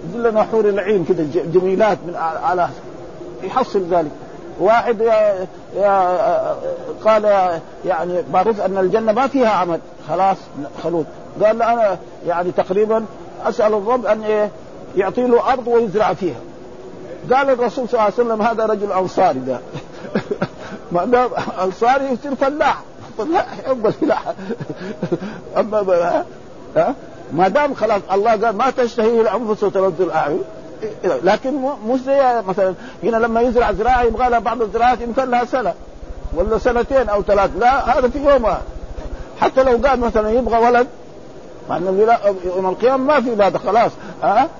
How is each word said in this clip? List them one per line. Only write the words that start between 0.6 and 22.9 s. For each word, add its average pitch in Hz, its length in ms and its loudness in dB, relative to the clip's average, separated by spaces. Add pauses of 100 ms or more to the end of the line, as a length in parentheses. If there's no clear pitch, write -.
العين 196 360 0
كده 170 180 0
ج-، 156 300 -2
جميلات 190 440 4 (100)
من 170 80 -8 (280)
على"، 170 260 0 (760)
يحصل 196 460 0
ذلك. 165 220 2 (480)
واحد 220 420 2
يا، 214 460 2 (280)
يا، 180 800 2 (500)
قال: 214 180 4 (640)
"يعني 175 380 -2 (100)
معروف 196 280 2
أن 190 160 0
الجنة 208 340 2
ما 254 160 2
فيها 247 220 2
عمل، 175 300 0 (300)
خلاص 185 280 2 (460)
خلود". 160 220 -2 (380)
قال: 226 140 4
"لا، 233 160 2
أنا 208 240 2 (300)
يعني 175 240 -2
تقريبا 214 540 0 (400)
أسأل 214 280 2
الرب 214 320 0
أن، 214 180 0
إيه، 208 260 0 (480)
يعطي 196 300 0
له 233 260 4
أرض 240 140 -2
ويزرع 214 460 2
فيها". 147 260 -4 (960)
قال 277 160 4
الرسول 240 400 0
صلى - 40 0
الله 220 100 4
عليه 202 100 2
وسلم: 226 280 0
"هذا 220 240 2
رجل 202 260 0
أنصاري 185 480 2
ده". 127 200 -4 (680)
<laughs> - 640 -8
ما 202 140 0
دام 247 240 2 (340)
أنصاري 240 420 2
يصير 269 300 -4
فلاح. 285 440 0 (400)